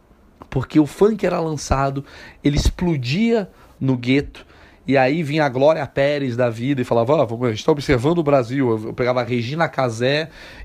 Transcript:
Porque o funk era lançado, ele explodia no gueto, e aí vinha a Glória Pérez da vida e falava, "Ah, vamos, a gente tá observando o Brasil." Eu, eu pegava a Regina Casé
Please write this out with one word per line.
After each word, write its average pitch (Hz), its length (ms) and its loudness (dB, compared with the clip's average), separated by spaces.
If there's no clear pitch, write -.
Porque 135 300 0
o 147 80 4
funk 208 360 0
era 175 160 -2
lançado, 139 640 -2
ele 143 140 2
explodia 180 920 0
no 131 160 2
gueto, 127 500 -2
e 135 100 2
aí 135 240 2
vinha 147 240 0
a 143 40 0
Glória 139 360 2
Pérez 139 500 -2
da 123 140 0
vida 123 320 -2
e - 20 -4
falava, 123 380 2
"Ah, 123 40 2
vamos, 117 220 -4
a 117 40 0
gente 107 120 -6
tá - 80 4
observando 147 460 0
o 170 60 0
Brasil." 135 460 2
Eu, 110 180 -2
eu 120 60 -10
pegava 123 280 0
a - 20 -6
Regina 123 460 -4
Casé 135 600 -2